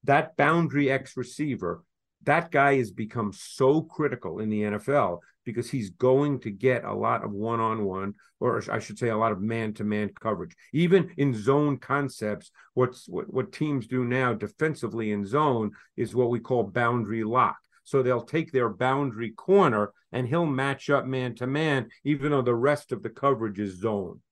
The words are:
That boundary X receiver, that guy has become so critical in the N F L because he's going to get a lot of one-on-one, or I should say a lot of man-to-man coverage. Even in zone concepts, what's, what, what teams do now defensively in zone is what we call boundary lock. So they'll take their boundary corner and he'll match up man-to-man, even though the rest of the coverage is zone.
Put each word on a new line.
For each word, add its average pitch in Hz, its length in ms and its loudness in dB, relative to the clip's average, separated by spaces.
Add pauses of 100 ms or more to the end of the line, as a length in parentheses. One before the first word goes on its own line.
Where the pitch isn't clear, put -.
That 147 320 2
boundary 143 520 4
X 135 260 -2
receiver, 117 680 -6 (400)
that 165 260 2
guy 139 280 4
has 110 140 0
become 107 420 -6
so 139 480 2
critical 123 580 -4
in 110 100 -4
the 107 140 0
N 104 100 -2
F 104 160 -6
L 104 320 0 (240)
because 117 240 -6
he's 113 200 -4
going 131 500 2
to 117 100 -8
get 120 360 0
a 104 80 -4
lot 110 280 0
of 107 100 -6
one-on-one, 104 800 -2 (260)
or 113 320 0
I 113 80 -2
should 104 180 -12
say 120 120 0
a 107 80 0
lot 110 160 2
of 92 80 -6
man-to-man 107 760 -2
coverage. 87 380 -4 (160)
Even 175 460 4
in 143 160 2
zone 135 440 2
concepts, 123 720 -4 (260)
what's, 123 340 0
what, 87 240 -8
what 123 180 -2
teams 143 360 -2
do 127 180 -2
now 123 280 0
defensively 110 760 -4
in 101 140 -2
zone 117 460 0 (260)
is 113 180 -4
what 120 140 2
we 120 100 0
call 120 240 0
boundary 113 600 0
lock. 117 320 0 (260)
So 135 180 2
they'll 123 220 2
take 160 300 -4
their 123 160 2
boundary 120 640 -2
corner 143 600 4 (220)
and 123 160 -2
he'll 170 160 2
match 135 440 -2
up 131 160 2
man-to-man, 131 840 -2 (160)
even 143 260 0
though 139 100 2
the 120 140 2
rest 139 380 0
of 101 100 -8
the 113 60 -6
coverage 113 500 -2
is 95 220 -6
zone. 101 400 -4 (100)